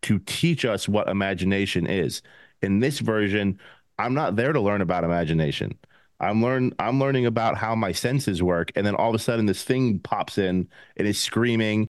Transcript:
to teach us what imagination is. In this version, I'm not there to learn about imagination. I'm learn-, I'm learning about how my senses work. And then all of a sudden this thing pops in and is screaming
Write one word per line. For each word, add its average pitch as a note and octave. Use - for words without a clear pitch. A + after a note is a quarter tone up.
to G#2
teach -
us G#2
what G#2
imagination G2
is. E2+
In G2
this C#3+
version, G#2
I'm A#2+
not C3
there A#2+
to C#3+
learn G2+
about F2+
imagination. E2
I'm G#2
learn-, B2+
I'm A#2+
learning C3+
about A2+
how A2
my G#2+
senses A#2+
work. F2
And G2
then G#2
all A2+
of A2+
a A2+
sudden A2+
this G2
thing B2+
pops -
in F#2
and G2+
is G2+
screaming A2